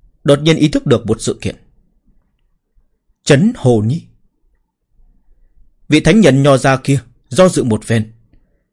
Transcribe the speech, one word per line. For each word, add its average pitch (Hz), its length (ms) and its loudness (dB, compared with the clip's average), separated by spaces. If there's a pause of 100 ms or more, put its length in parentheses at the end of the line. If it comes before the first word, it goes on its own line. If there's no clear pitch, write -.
(240)
đột 143 160 2
nhiên 156 180 0
ý 151 120 0
thức 277 160 -4
được 120 200 0
một 110 160 -4
sự - 200 -8
kiện. - 140 -10 (1700)
Trấn 175 320 2
Hồ 120 300 0
Nhi. 151 200 -6 (1800)
Vị 151 100 0
thánh 185 200 2
nhân 139 240 4
Nho 139 140 4
gia 135 200 0
kia 139 220 -2 (300)
do 185 200 2
dự 151 140 -2
một 107 200 -4
phen, 113 300 -4 (600)